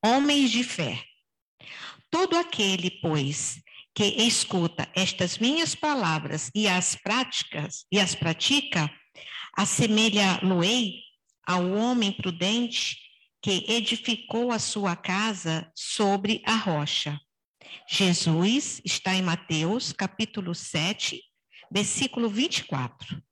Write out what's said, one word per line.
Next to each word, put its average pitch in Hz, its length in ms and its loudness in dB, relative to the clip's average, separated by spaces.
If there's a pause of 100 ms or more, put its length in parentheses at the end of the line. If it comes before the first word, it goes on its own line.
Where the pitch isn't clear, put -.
Homens 277 480 6
de 240 140 2
fé. 139 400 -4 (1040)
Todo 339 280 2
aquele, 190 520 0 (120)
pois, 147 580 -2 (340)
que 208 120 2 (160)
escuta 175 720 0
estas 185 420 0
minhas 320 380 0
palavras 165 800 -2
e 214 120 2
as 180 300 0
práticas, - 960 -4
e 202 80 4
as 180 140 2
pratica, 165 760 0 (640)
assemelha-lo-ei 202 1400 2 (520)
ao 180 260 0
homem 226 380 2
prudente 196 840 -2 (460)
que 190 260 0
edificou 233 840 -2
a 226 80 0
sua 196 380 -2
casa 180 760 -2
sobre 202 720 0
a 214 80 2
rocha. 151 640 -2 (680)
Jesus 185 960 2
está 185 320 -2
em 190 60 2
Mateus, 170 720 0
capítulo 190 640 -4
sete, - 640 -4 (500)
versículo 233 600 0
vinte 254 300 0
e - 40 -12
quatro. - 680 -8